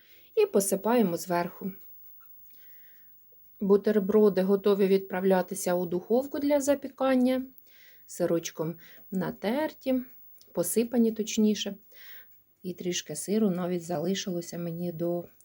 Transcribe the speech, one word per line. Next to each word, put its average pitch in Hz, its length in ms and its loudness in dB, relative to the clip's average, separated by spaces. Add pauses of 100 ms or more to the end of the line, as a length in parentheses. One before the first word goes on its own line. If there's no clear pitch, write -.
(360)
і 415 100 4
посипаємо 196 720 2
зверху. 175 540 -4 (1900)
Бутерброди 208 840 4
готові 196 460 2
відправлятися 190 880 0
у 180 120 0
духовку 233 540 -2
для 285 220 2
запікання. 262 840 0 (600)
Сирочком 165 720 -2 (360)
натерті, 254 920 -2 (500)
посипані 226 600 0
точніше. 214 640 0 (880)
І 180 100 -8
трішки 175 420 -6
сиру 214 340 0
навіть 175 340 -2
залишилося 175 720 -4
мені 170 340 -6
до 170 320 -4 (220)